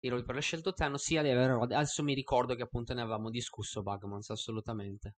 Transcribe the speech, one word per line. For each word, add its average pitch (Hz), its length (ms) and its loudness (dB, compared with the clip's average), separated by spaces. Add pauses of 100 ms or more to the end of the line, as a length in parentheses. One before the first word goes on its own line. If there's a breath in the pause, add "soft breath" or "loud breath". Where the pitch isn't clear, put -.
I 131 80 -2
ruoli 123 140 0
per 120 120 -2
le 143 60 -2
scelte 165 280 -2
Otterno, 147 280 0
sì, 165 180 2
è 156 80 4
vero, 127 380 6
adesso 131 420 2
mi 143 100 2
ricordo 127 420 2
che 120 60 -6
appunto 117 320 -4
ne 123 80 0
avevamo 110 280 -2
discusso, 113 520 -4
Bugmans, 101 480 -6
assolutamente. 107 920 -6